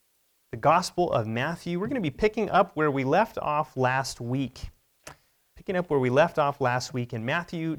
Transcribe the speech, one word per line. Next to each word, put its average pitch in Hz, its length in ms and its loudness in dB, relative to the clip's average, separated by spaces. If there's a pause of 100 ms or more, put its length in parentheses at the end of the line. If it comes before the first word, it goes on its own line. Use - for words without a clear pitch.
(520)
the 123 60 -10
Gospel 165 540 2
of 117 160 0
Matthew. 156 500 -4
We're 196 100 -4
gonna 269 120 -4
be 170 100 -2
picking 214 400 0
up 185 260 4
where 151 140 2
we 135 140 0
left 175 340 2
off 147 380 -2
last 127 460 0
week. 127 480 -6 (880)
Picking - 180 -6
up 180 140 -2
where 147 100 2
we 127 100 4
left 156 300 4
off 143 220 0
last 123 320 -2
week 120 180 -4
in 113 140 -6
Matthew 160 540 -4